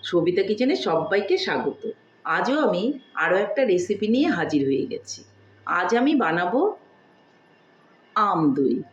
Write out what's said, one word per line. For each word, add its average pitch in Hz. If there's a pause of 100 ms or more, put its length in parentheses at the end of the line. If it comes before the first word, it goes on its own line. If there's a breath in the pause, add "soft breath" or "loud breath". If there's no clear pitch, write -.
সবিতা 180
কিচেনে 240
সবাইকে 214
স্বাগত। 226 (440)
আজও 185
আমি 190 (320)
আরও 170
একটা 208
রেসিপি 196
নিয়ে 269
হাজির 156
হয়ে 135
গেছি। - (480)
আজ 180
আমি 269
বানাবো 185 (1600)
আম 196 (120)
দই 127 (180)